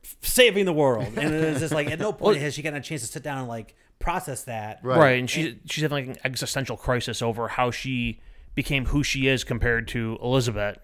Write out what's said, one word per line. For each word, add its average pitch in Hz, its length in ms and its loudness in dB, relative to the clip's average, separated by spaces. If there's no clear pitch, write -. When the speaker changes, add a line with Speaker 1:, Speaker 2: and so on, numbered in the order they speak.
Speaker 1:
f-, - 160 -14
saving 208 460 4
the 175 60 2
world, 131 460 2
and 156 160 0
it's 156 260 0
just 151 140 0
like 147 160 0
at 156 80 -4
no 214 140 0
Speaker 2:
<laughs> - 0 -
Speaker 1:
point - 80 -8
Speaker 2:
Well 202 140 6
Speaker 1:
has 143 100 -2
she 147 80 -8
gotten 147 160 -4
a 127 40 -8
chance 156 180 -8
to 110 80 -8
sit 147 160 -10
down 143 140 -4
and, 127 100 -6
like, 113 260 -10
process 170 460 -4
that. 107 400 -8
Speaker 3:
Right. 127 140 4
Speaker 2:
Right, 131 200 8
and 123 100 -2
she's, 160 200 -2
Speaker 1:
And 117 180 -12
Speaker 2:
she's - 160 -4
having, 143 260 -2
like, 127 80 -10
an - 80 -20
existential 127 520 -4
crisis 123 460 -2
over 117 260 -2
how 123 240 0
she 120 480 -4
became 135 320 0
who 143 160 2
she 131 260 0
is 131 160 2
compared 117 440 0
to 113 340 -4
Elizabeth, 113 600 0